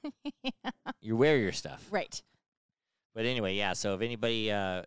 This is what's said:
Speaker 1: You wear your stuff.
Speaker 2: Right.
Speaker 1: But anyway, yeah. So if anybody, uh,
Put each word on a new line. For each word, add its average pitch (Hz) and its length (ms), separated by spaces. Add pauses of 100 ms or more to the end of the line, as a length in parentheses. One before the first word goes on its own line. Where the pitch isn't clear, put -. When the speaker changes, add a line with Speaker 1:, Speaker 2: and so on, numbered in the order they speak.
(1000)
Speaker 1:
You 110 140
wear 143 220
your 98 140
stuff. - 400
Speaker 2:
Right. - 280 (920)
Speaker 1:
But 113 120
anyway, 113 300
yeah. 101 180
So 101 200
if 92 80
anybody, 113 500
uh, 95 360